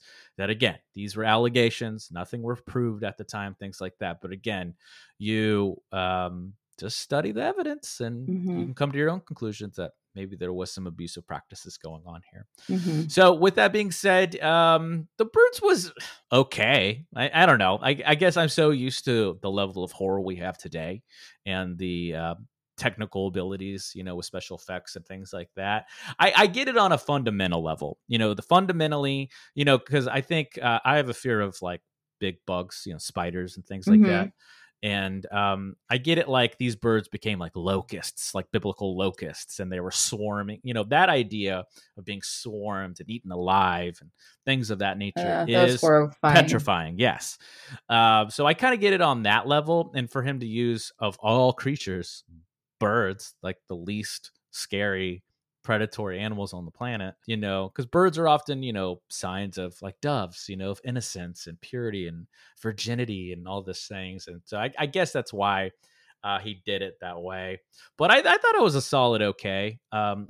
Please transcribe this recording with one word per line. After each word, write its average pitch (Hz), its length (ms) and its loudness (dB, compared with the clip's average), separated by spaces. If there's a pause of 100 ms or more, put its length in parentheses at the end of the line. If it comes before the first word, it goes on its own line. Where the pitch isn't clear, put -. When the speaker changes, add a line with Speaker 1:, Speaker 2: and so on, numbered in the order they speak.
(380)
Speaker 1:
that, 98 120 -2
again, 110 280 0 (160)
these 101 220 -12
were 110 100 -4
allegations, 117 840 0
nothing 90 300 -10
were 120 140 -6
proved 113 480 -4
at 98 140 -6
the 107 80 -14
time, 101 300 -8
things 98 260 -14
like 92 180 -10
that. 87 220 -6
But 90 100 -12
again, 95 440 -6 (420)
you, 107 640 0 (100)
um, 92 640 -4 (260)
just 104 200 -8
study 160 320 -4
the 220 120 -4
evidence, 311 560 -6
and 120 300 -8
Speaker 2:
Mm-hmm. 180 300 -4
Speaker 1:
you - 60 -4
can 131 100 -8
come 143 160 -2
to 139 60 -6
your 151 120 0
own 180 120 -4
conclusions 107 540 -10
that 87 160 -8 (240)
maybe 98 200 -12
there 90 180 -6
was 92 180 -6
some 92 160 -10
abusive 85 400 -12
practices - 500 -14
going 82 280 -16
on 85 160 -18 (100)
here. 101 140 -20 (240)
Speaker 2:
Mm-hmm. 170 380 -2
Speaker 1:
So 180 260 8
with 185 220 4
that 202 180 6
being 208 180 0
said, 185 500 4
um, 165 640 4 (100)
The 226 80 2
Birds 480 360 6
was 370 300 4 (400)
okay. 123 720 4 (100)
I, 147 280 4
I - 20 10
don't 139 140 8
know. 95 220 4
I, 139 240 0
I 151 100 6
guess 175 220 4
I'm 165 120 2
so 151 220 4
used 131 340 -4
to 107 360 2
the 98 100 -4
level 95 320 -2
of 90 80 -6
horror 95 300 -2
we 92 160 -6
have 90 200 -6
today 82 460 -10 (420)
and 92 320 -4
the, 87 380 -4
uh, 82 200 -6 (420)
technical 104 500 -4
abilities, 95 640 -8
you 92 100 -12
know, 90 120 -10
with 87 100 -8
special 90 320 -12
effects - 380 -12
and 85 100 -16
things 95 280 -16
like 87 220 -12
that. 101 300 -2 (320)
I, 190 180 6
I 202 120 8
get 247 200 -4
it 247 100 0
on 196 140 6
a 147 60 6
fundamental 104 640 0
level, 78 460 -6
you 120 100 0
know, 107 160 2
the 101 80 -6
fundamentally, 151 880 0 (240)
you 143 120 0
know, 135 120 6
'cause 131 300 0
I 131 140 0
think, 156 380 -4
uh, 120 240 2
I 139 140 4
have 139 120 2
a 117 40 -4
fear 113 280 0
of, 98 200 -4
like, 90 200 -8 (380)
big 92 180 -4 (100)
bugs, 92 400 -6
you 92 60 -10
know, 80 40 -12
spiders 90 580 -6
and 92 120 -16
things 98 200 -8
like 214 120 10
Speaker 2:
Mm-hmm. 202 100 8
Speaker 1:
that. 180 220 0 (520)
And, 98 480 -4
um, 98 440 -2 (160)
I 127 80 2
get 160 180 2
it, 165 100 0
like, 127 300 2
these 123 180 -2
birds 110 320 0
became, 104 300 -6
like, 87 180 -10
locusts, 92 800 -4
like 95 180 -6
biblical 95 460 -4
locusts, 90 640 -6
and 92 120 -8
they 92 80 -6
were 90 120 -6
swarming, 104 720 -4
you 123 100 -6
know, 110 120 -2
that 151 240 4
idea 101 560 -2 (320)
of 101 80 -18
being 101 180 -12
swarmed 101 760 -8
and 80 120 -16
eaten 113 200 -10
alive 90 680 0
and 76 80 -20 (340)
things 127 280 0
of 98 80 -4
that 98 180 0
nature 101 240 -4
Speaker 2:
Uh, 170 240 0
that - 180 6
was 127 120 6
Speaker 1:
is 123 60 -4
Speaker 2:
horrifying. 151 540 4
Speaker 1:
petrifying, 87 600 4
yes. 107 400 0 (520)
Uh, 110 400 6
so 143 180 0
I 160 80 4
kinda 254 220 2
get 202 160 4
it 180 80 2
on 135 220 4
that 104 240 6
level, 160 460 2
and 123 180 -4
for 131 120 -4
him 135 160 -4
to 120 80 -8
use, 117 500 -2
of 104 220 -2
all 123 340 4
creatures, 98 720 -6 (560)
birds, 104 640 0
like, 92 140 -6 (100)
the 92 80 -10
least 101 560 -8 (180)
scary 95 760 -4 (400)
predatory 107 560 -2
animals 104 320 -6
on 90 140 -12
the 82 60 -14
planet, 110 420 -8 (140)
you 113 100 -2
know, 95 320 -2
'cause 131 160 -8
birds 170 320 2
are 165 100 0
often, 147 360 0
you 123 100 -4
know, 92 260 -4 (100)
signs 95 500 -6
of, 90 240 -10
like, 95 180 -14
doves, 110 480 -4
you 98 80 -10
know, 95 140 -6
of 101 120 -10
innocence 98 640 -8
and 85 160 -18
purity 107 460 -6
and 85 180 -14 (340)
virginity 107 720 -6
and 87 160 -12
all 98 140 -8
these 95 240 -10
things. 92 420 -12
And 87 180 -18
so 104 120 -8
I, 117 220 -2
I 151 80 -2
guess 175 260 -2
that's 131 180 -4
why, 98 380 0 (540)
uh, 101 160 -4
he 98 260 -12
did 98 160 -2
it 92 200 -8
that 87 200 -10
way. 92 380 -8 (380)
But 165 120 4
I, 240 80 8
I 339 220 6
thought 466 160 4
it 403 80 4
was 175 100 4
a 139 80 2
solid 123 400 4
okay. 101 580 -2 (120)
Um, 104 380 -2